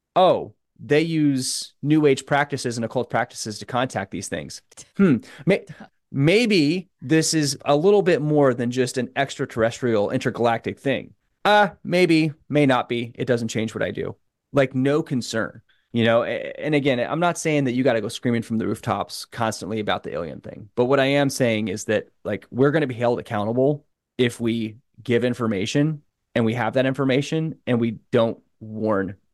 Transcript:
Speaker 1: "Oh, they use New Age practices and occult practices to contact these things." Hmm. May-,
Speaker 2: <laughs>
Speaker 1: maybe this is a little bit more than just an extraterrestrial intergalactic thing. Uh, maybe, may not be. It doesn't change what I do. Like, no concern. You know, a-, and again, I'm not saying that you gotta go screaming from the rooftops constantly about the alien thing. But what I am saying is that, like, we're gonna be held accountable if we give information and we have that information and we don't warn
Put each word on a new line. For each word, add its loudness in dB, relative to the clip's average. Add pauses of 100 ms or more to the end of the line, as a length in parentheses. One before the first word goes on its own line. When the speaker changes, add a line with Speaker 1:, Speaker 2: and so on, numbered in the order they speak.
(160)
Speaker 1:
"Oh, 2 (240)
they 0
use -2
New 4
Age 2
practices -2
and -4
occult -4
practices -4
to -16
contact -4
these -8
things." -10 (340)
Hmm. 4 (280)
May-, 0 (240)
Speaker 2:
<laughs> -20
Speaker 1:
maybe 2 (140)
this 2
is 0
a 2
little 4
bit 2
more 4
than -2
just -2
an -4
extraterrestrial 0
intergalactic -2
thing. -4 (300)
Uh, 4 (120)
maybe, 2 (160)
may 4
not 2
be. -4
It -4
doesn't 0
change -4
what -4
I -2
do. -8 (360)
Like, 2
no 2
concern. -6 (320)
You 2
know, 4
a-, -6
and -2
again, 2
I'm -4
not 0
saying 0
that 0
you 0
gotta 2
go -4
screaming -2
from -4
the -2
rooftops -4
constantly -6
about -4
the -10
alien -8
thing. -18
But 2
what 0
I 2
am 2
saying 0
is -6
that, -2 (160)
like, -6
we're 2
gonna 0
be -6
held 0
accountable -2 (320)
if 0
we -4 (260)
give 2
information 0 (340)
and 2
we 0
have -2
that 2
information -2 (100)
and 0
we -2 (120)
don't 2 (220)
warn -4 (180)